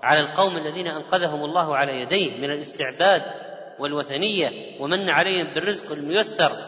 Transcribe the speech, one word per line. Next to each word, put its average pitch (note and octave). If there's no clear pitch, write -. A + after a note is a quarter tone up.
على D3+
القوم F3
الذين D#3+
أنقذهم D#3
الله D#3
على C3+
يديه D3
من C#3+
الاستعباد D3
والوثنية، C#3+
ومن F3+
عليهم E3
بالرزق F3
الميسر D#3